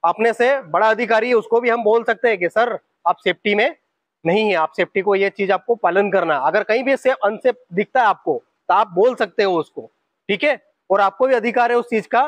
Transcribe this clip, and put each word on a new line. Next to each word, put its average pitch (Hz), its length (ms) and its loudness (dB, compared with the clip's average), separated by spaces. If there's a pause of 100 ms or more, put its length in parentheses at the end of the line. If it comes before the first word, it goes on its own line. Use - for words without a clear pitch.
अपने 214 300 0
से 262 300 0
बड़ा 180 260 0
अधिकारी 220 380 0
है, 247 80 0
उसको 226 260 0
भी 247 80 -2
हम 226 140 -2
बोल 220 200 2
सकते 233 260 0
हैं 208 80 0
कि 175 120 -2
सर 226 280 -2 (280)
आप 175 120 0
safety 202 380 -2
में 262 200 0 (500)
नहीं 208 240 0
है, 185 60 0
आप 160 160 -2
safety 190 300 -4
को 196 140 0
ये 196 160 0
चीज 196 200 -4
आपको 196 260 -2
पालन 190 340 0
करना। 170 260 0
अगर 160 260 0
कहीं 240 200 -2
भी 269 140 0
सेफ, 262 200 -2
unsafe 220 380 -2 (180)
दिखता 208 280 -2
है 220 60 2
आपको 160 340 -2 (280)
तो 175 40 2
आप 202 180 0
बोल 220 240 2
सकते 208 280 -2
हो 190 120 0
उसको, - 340 -8 (400)
ठीक 202 140 -2
है, 285 160 0 (300)
और 196 120 2
आपको 196 260 0
भी 262 80 2
अधिकार 233 360 0
है 240 60 2
उस 233 120 -4
चीज 220 180 -4
का। 240 200 0